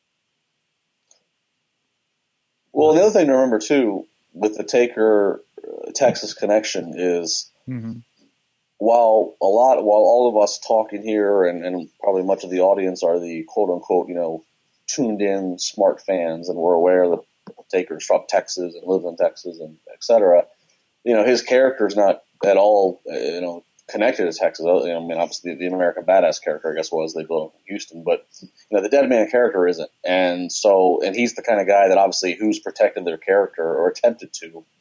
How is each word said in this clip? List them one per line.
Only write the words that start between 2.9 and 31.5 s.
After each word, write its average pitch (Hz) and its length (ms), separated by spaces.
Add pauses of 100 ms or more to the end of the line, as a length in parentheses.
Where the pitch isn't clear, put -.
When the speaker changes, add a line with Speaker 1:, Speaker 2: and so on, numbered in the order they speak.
Speaker 1:
the 170 80
other 214 80
thing 190 160
to 139 80
remember, 131 240
too, 117 480 (260)
with 107 240
the 104 80
Taker, 110 800 (200)
uh, - 320
Texas 113 400
connection 104 640
is 87 540 (160)
Speaker 2:
Mm-hmm. 117 340 (760)
Speaker 1:
while 110 640
a - 60
lot, 117 360
while 104 180
all 120 280
of 110 80
us 104 220
talking 110 440
here 101 420
and, 87 200
and 90 240 (100)
probably 95 240
much 95 220
of 92 60
the 92 100
audience 95 420
are 87 160
the 85 260
quote-unquote, 90 640
you 90 60
know, 82 300 (420)
tuned-in 98 720
smart - 440
fans, 85 480
and 87 80
we're 85 160
aware 90 340
that 85 140 (480)
Taker's 87 340
from 90 240
Texas 90 460
and - 100
lives 90 220
in 85 100
Texas 85 440
and 78 180 (120)
et - 140
cetera, 95 400 (600)
you 120 100
know, 107 100
his 120 160
character 127 460
is 98 100
not 101 260 (220)
at 98 140
all, 98 420 (100)
uh, 80 60
you 73 240
know, 85 240 (240)
connected 107 420
to 80 80
Texas. 82 280
Uh, 87 160
you 80 60
know, 85 140
I 85 40
mean, 82 100
obviously 85 380
the, 87 140
the 92 60
American 90 300
Badass 90 380
character, 78 280
I 78 60
guess, 80 160
was 80 220
they 80 100
built 80 300
in - 180
Houston, 85 300
but, - 240 (160)
you - 60 (240)
know, 101 100
the 214 80
Dead 139 180
Man 113 220
character 107 360
isn't. 85 240 (140)
And 90 480
so, 92 500
and 95 140
he's 120 180
the - 80
kind 107 200